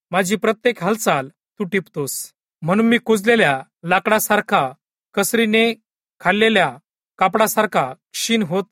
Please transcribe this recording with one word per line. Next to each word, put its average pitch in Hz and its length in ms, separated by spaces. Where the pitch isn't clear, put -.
माझी 190 260
प्रत्येक 214 460
हालचाल 175 460
तू - 360
टिपतोस. 165 680
म्हणून 196 240
मी 233 120
कुजलेल्या 202 640
लाकडासारखा, 190 920
कसरीने 220 600
खाल्लेल्या 190 560
कापडासारखा 196 760
क्षीण 226 300
होत 185 300